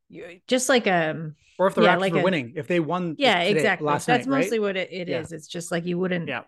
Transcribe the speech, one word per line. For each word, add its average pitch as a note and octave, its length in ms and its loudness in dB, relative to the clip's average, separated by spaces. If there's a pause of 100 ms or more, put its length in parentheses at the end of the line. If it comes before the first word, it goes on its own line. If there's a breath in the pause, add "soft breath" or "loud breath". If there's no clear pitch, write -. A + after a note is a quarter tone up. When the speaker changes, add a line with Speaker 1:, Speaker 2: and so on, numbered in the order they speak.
Speaker 1:
you, F3 380 -18
just, B3 220 0
like, A#3+ 180 2
um, D#3 480 0 (240)
Speaker 2:
Or F#3 80 6
if F#3+ 80 -2
the - 60 2
Speaker 1:
yeah, F3+ 140 6
Speaker 2:
Raptors F3 60 0
Speaker 1:
like F#3+ 120 0
Speaker 2:
were - 60 2
Speaker 1:
a - 40 2
Speaker 2:
winning, D#3 320 0
if C#3+ 120 -8
they F3 120 2
won E3 380 -2
Speaker 1:
Yeah, A#3 260 4
Speaker 2:
today, F#3+ 80 2
Speaker 1:
exactly. D#3+ 360 0
Speaker 2:
last D3 180 0
Speaker 1:
That's A#3+ 220 2
Speaker 2:
night, C4+ 60 0
right? C4+ 100 2
Speaker 1:
mostly A3 160 -2
what G3+ 180 -2
it, F#3 140 -6
it F3+ 180 -8
Speaker 2:
Yeah. E3+ 120 -2
Speaker 1:
is. D#3 100 -12
It's D#3+ 160 -14
just, E3+ 240 -10
like, E3+ 140 -2
you F3 120 -2
wouldn't, F3+ 320 -2
Speaker 2:
Yeah. B2 180 -6